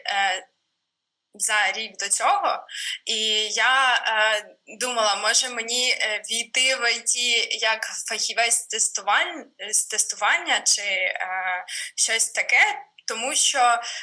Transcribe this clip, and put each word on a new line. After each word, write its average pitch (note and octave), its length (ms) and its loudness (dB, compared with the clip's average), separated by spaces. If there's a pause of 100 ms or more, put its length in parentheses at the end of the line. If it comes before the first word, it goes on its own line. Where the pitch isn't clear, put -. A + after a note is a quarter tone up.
е, G3 420 0 (840)
за G#3 380 2
рік G#3+ 260 -8
до G3+ 120 -6
цього, E4+ 560 2 (400)
і A3+ 100 -2 (340)
я, B3 580 4
е, G#3+ 480 0 (240)
думала, A3+ 360 0
може A#3 340 0
мені, A#3+ 420 -2
е, G#3+ 300 -2 (100)
війти B3+ 440 0
в A#3+ 60 -4
I A#3 200 0
T - 160 -2 (340)
як A3 340 -2
фахівець A3+ 840 -2
тестувань-, A3+ 800 0 (260)
з - 140 0
тестування A#3+ 760 0
чи, - 200 0
е, F#3 840 -4 (300)
щось A3+ 340 0
таке, D#4+ 520 2 (260)
тому A#3 280 -4
що, - 240 2
е, A#3+ 200 6 (240)